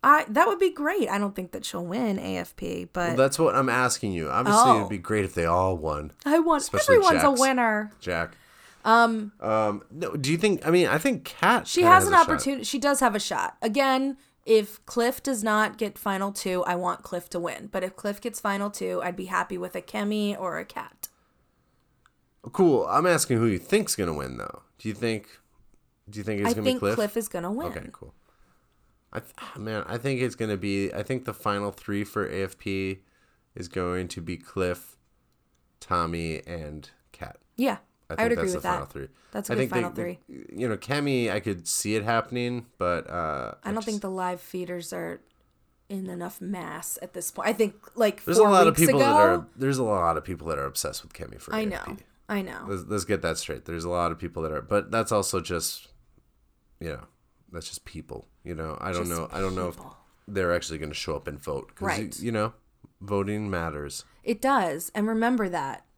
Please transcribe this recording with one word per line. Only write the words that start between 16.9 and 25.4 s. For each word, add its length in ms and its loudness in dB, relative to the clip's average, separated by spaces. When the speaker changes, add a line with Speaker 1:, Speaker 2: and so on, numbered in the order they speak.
Speaker 1:
Cliff 280 -8
to 80 -4
win. 300 -8
But 140 -4
if 140 -8
Cliff 240 -6
gets 180 -8
final 300 -2
two, 340 -6
I'd 140 -6
be 80 -8
happy 320 -2
with 180 -8
a 60 -6
Kemi 580 -2
or 200 -4
a 60 -8
Kat. 440 -14
Speaker 2:
Cool. 340 6
I'm 180 2
asking 340 4
who 80 4
you 120 2
think's 380 0
gonna 160 0
win, 240 -6
though. 240 -10
Do 100 -8
you 80 -6
think 320 -4